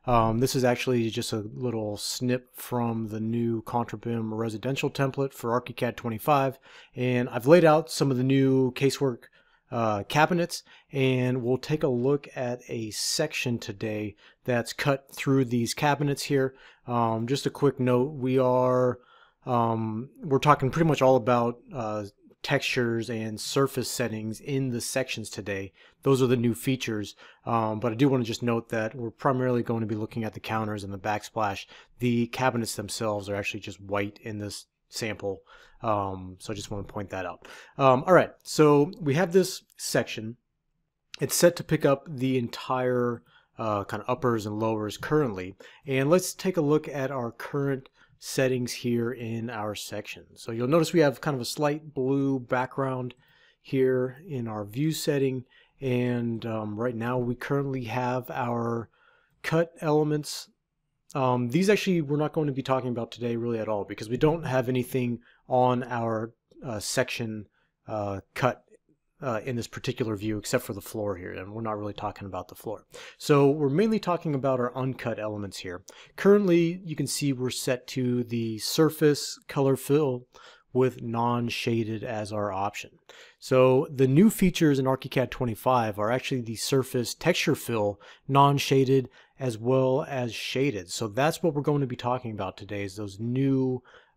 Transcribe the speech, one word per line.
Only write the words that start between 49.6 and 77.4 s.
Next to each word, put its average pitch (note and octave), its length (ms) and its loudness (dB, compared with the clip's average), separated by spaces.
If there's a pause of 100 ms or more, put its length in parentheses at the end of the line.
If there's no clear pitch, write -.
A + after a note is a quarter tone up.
section. - 480 -10 (100)
So - 160 -14
you'll A#2 160 -2
notice D#3+ 260 4
we F3+ 80 4
have C#3 200 4
kind C#3+ 160 -2
of B2 40 -4
a A#2 40 -6
slight D3+ 500 -4
blue C3+ 460 0
background B2+ 720 -4 (460)
here C3 640 0
in B2+ 220 -6
our G#2+ 160 -6
view B2+ 260 -2
setting, C3+ 540 0 (360)
and, A#2+ 640 0
um, A2 300 -4
right A#2 220 -2
now A#2+ 220 -2
we B2 180 -2
currently C#3 480 -4
have B2+ 460 -2
our A#2 580 -2 (560)
cut E3 260 0 (100)
elements. D3+ 720 0 (640)
Um, B2 360 2
these F#3 200 4
actually F#3+ 320 2
we're C#3+ 140 -2
not D3 160 -2
going D#3 160 0
to C#3+ 40 -2
be C3 100 -6
talking C3 280 0
about A#2 220 -6
today A#2 240 -4
really A#2 240 -2
at G#2+ 80 -4
all, G#2 160 -2
because G#2 240 -10
we A#2+ 80 -4
don't D#3 260 2
have C3 260 0
anything B2 520 -2 (280)
on B2+ 360 4
our, A#2 500 -4 (280)
uh, A#2+ 160 -6
section, A2 680 -4 (400)
uh, G2+ 340 -4 (140)
cut, A#2+ 300 -2 (580)
uh, A#2 220 -4
in B2 120 -6
this A2+ 100 -4
particular A2+ 480 -4
view G#2+ 220 -4
except B2 260 -2
for A2 120 -8
the G2 80 -10
floor G#2 340 -6
here, F#2 160 -12
and F#2+ 200 -12
we're A2 100 -8
not G#2+ 160 -4
really G#2 160 -8
talking G2+ 320 -8
about F#2 220 -10
the - 60 -18
floor. G#2+ 300 -12 (320)
So C#3+ 340 4
we're D3 200 0
mainly G#3+ 280 2
talking E3 360 -2
about C3 260 0
our A#2+ 160 -2
uncut B2+ 420 -4
elements G#2 400 -6
here. F2+ 240 -10 (340)
Currently, F#3 680 4
you D#3 100 -6
can C#3+ 120 -2
see C#3 260 -2
we're B2+ 180 -2